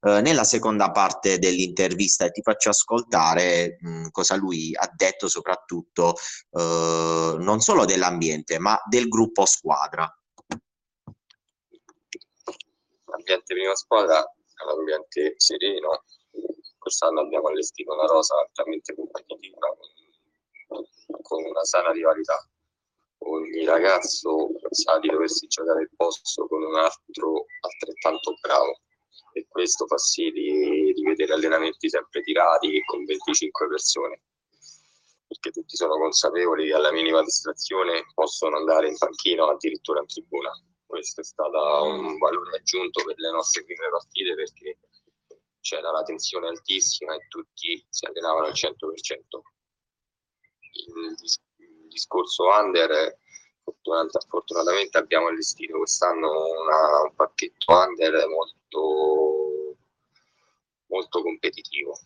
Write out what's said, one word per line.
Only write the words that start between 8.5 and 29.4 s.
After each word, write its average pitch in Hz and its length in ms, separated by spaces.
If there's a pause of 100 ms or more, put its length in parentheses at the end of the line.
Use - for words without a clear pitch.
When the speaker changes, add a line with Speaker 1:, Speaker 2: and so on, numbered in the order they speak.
Speaker 1:
ma 104 260
del 120 220
gruppo 113 400
squadra. 78 680 (3000)
Speaker 2:
L'ambiente - 500
prima 95 220
squadra 95 460
è - 500
un 76 80
ambiente 78 560
sereno. 90 680 (760)
Quest'anno 80 420
abbiamo 78 280
allestito 76 440
una 78 140
rosa 78 320
altamente - 560
competitiva, - 640 (1120)
con, - 180 (340)
con 80 240
una 80 200
sana 85 260
rivalità. 80 580 (760)
Ogni 80 420
ragazzo 82 840 (220)
sa - 280
di - 100
doversi - 400
giocare 160 340
il - 120
posto - 520
con 80 160
un 80 140
altro 80 680 (160)
altrettanto - 800
bravo, - 400 (540)
e - 140